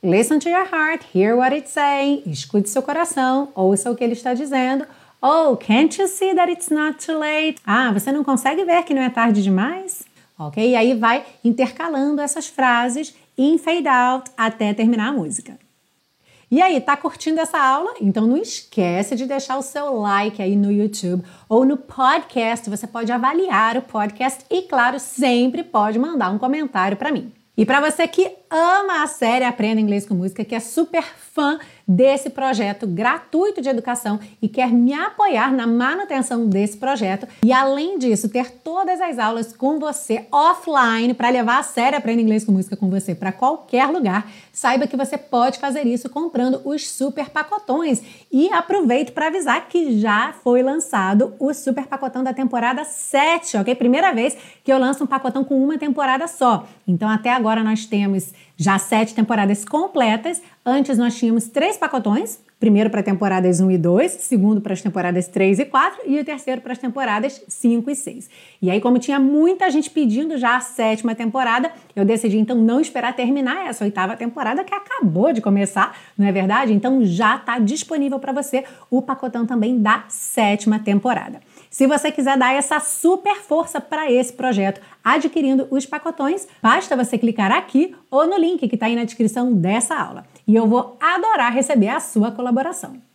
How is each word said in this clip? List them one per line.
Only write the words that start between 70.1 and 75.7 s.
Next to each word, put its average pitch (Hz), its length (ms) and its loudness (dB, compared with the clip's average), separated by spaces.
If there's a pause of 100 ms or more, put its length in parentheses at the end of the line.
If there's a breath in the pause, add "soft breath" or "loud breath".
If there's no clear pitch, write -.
já 240 200 2
a 254 40 0
sétima 220 540 -2
temporada, 240 560 -2 (240 loud breath)
eu 202 100 0
decidi 208 320 2
então 220 200 2
não 233 240 4
esperar 247 340 -2
terminar 277 520 -2
essa 233 180 -6
oitava 202 320 -2
temporada 240 480 -4
que 381 100 -6
acabou 330 580 0
de 226 80 -2
começar, 202 560 0 (200 loud breath)